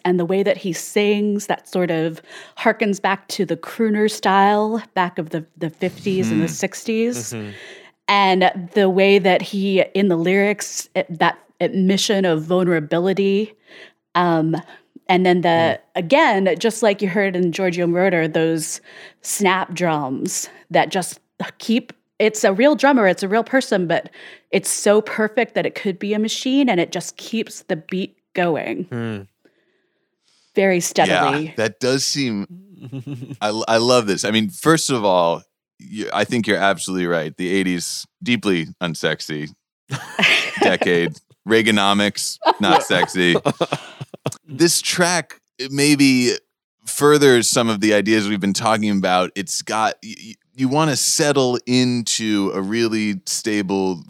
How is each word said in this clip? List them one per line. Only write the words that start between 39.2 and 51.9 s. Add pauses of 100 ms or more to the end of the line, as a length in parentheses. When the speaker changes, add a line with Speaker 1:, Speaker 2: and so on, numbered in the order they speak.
Speaker 1:
<laughs>
Speaker 2:
decade. (320)
Reaganomics, (220)
not
sexy.
Speaker 3:
<laughs> (1080)
Speaker 2:
This
track (300)
maybe (520)
furthers
some
of
the
ideas
we've
been
talking
about.
It's
got,
y-,
y-, (200)
you
wanna
settle (100)
into